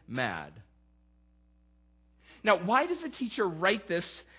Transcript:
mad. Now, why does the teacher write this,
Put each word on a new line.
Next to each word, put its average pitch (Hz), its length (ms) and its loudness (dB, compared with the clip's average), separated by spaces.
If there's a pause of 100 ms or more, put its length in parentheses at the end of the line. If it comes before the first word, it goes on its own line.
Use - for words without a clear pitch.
mad. 95 440 -4 (1900)
Now, 208 220 6
why 254 220 4
does 349 140 -4
the 320 100 -8
teacher 233 360 -2
write 185 400 2
this, - 360 -4 (160)